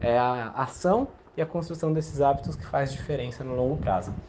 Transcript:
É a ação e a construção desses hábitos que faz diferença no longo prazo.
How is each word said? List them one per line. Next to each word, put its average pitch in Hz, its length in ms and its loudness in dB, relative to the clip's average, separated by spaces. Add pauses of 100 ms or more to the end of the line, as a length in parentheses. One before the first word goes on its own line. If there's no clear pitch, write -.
É 120 180 4
a 123 320 2
ação 185 580 0 (280)
e 160 60 0
a 160 40 0
construção 165 460 -2
desses 156 280 -2
hábitos 139 340 4
que - 120 -10
faz 139 260 0
diferença 123 500 -6
no 127 140 -4
longo 131 220 2
prazo. 95 360 0 (140)